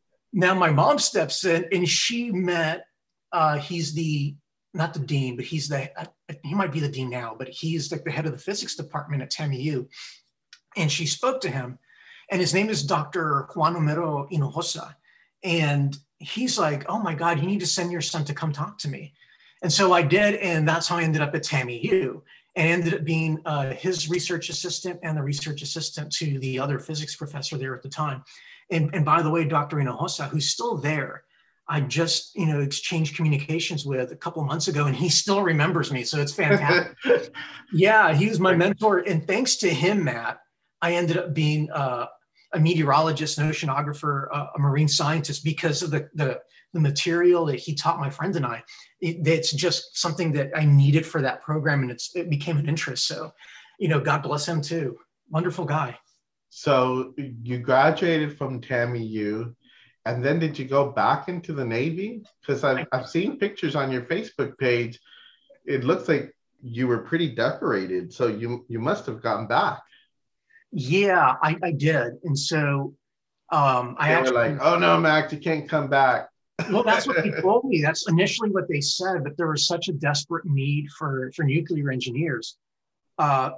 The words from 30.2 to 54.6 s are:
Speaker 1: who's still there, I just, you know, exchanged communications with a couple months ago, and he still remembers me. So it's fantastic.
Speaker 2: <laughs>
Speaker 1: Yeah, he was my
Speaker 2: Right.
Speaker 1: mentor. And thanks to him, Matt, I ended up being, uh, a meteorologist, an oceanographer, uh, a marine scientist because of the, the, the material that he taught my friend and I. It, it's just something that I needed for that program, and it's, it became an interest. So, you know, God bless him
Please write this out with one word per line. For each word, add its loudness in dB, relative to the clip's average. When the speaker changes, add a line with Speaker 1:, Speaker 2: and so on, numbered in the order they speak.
Speaker 1:
who's -2
still -2
there, -4
I 0
just, -2
you 0
know, 2
exchanged -2
communications 0
with -2
a -16
couple -6
months -2
ago, 0
and 0
he 0
still 2
remembers 2
me. -4
So -4
it's -2
fantastic. 2
Speaker 2:
<laughs> 2
Speaker 1:
Yeah, 6
he 4
was 0
my 6
Speaker 2:
Right. 6
Speaker 1:
mentor. 4
And 0
thanks 0
to 2
him, 2
Matt, -4
I 2
ended 2
up -2
being, 0
uh, -4
a -2
meteorologist, 2
an 2
oceanographer, -4
uh, -4
a -10
marine 4
scientist -2
because -2
of -4
the, -2
the, -2
the 0
material 4
that -2
he -6
taught 0
my -2
friend -4
and -2
I. -6
It, -4
it's 2
just -2
something 0
that 0
I 2
needed 8
for -2
that -2
program, 0
and -2
it's, -10
it -4
became 0
an 0
interest. -2
So, -8
you -2
know, 2
God 0
bless -4
him 0